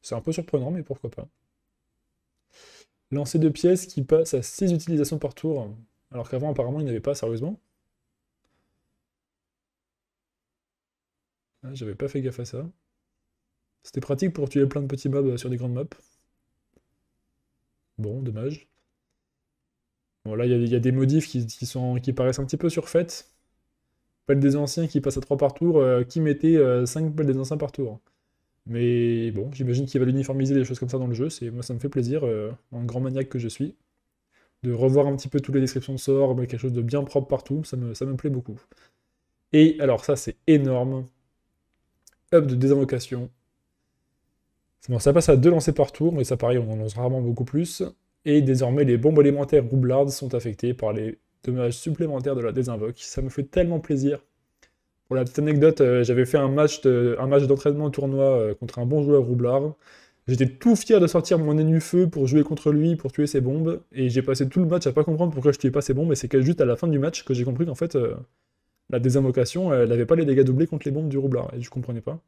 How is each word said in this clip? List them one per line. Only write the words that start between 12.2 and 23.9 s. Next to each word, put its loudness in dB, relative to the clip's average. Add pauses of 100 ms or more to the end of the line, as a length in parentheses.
gaffe -8
à -8
ça. -12 (1160)
C'était -12
pratique -4
pour -6
tuer 0
plein -4
de -6
petits -6
mobs, 0
euh, -2
sur -8
des -6
grandes -6
maps. -6 (2000)
Bon, -8
dommage. -8 (1600)
Bon, -8
là, -2
il 2
y 4
a, 2
il 0
y 0
a 2
des 2
modifs 2
qui, -4
qui -10
sont, -4
qui -4
paraissent -2
un -4
petit -6
peu -2
surfaites. -4 (960)